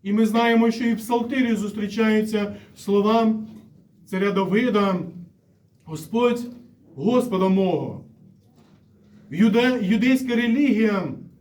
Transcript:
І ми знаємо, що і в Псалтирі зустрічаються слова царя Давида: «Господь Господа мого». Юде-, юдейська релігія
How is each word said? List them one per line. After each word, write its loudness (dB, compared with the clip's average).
І -4
ми 4
знаємо, 2
що -4
і 0
в -6
Псалтирі -2
зустрічаються -2
слова 2
царя -2
Давида: 0
«Господь -2
Господа 0
мого». -2
Юде-, 2
юдейська 2
релігія 2